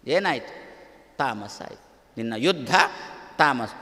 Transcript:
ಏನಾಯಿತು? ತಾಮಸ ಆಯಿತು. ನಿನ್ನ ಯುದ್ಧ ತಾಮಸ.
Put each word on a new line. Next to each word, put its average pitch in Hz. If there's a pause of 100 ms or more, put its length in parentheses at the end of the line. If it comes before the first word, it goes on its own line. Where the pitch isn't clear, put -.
ಏನಾಯಿತು? 160 (400)
ತಾಮಸ 107
ಆಯಿತು. -
ನಿನ್ನ 113
ಯುದ್ಧ 151 (640)
ತಾಮಸ. 131 (120)